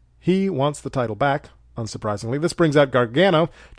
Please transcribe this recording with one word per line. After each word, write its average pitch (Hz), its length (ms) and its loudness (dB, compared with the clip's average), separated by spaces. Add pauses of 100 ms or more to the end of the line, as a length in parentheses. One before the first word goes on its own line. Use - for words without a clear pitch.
(180)
He 190 320 0
wants 143 320 -2
the 139 80 -10
title 113 260 -4
back, 143 320 -2 (300)
unsurprisingly. 110 600 -6
This 160 140 -2
brings 156 240 2
out 143 140 4
Gargano. 151 580 2 (300)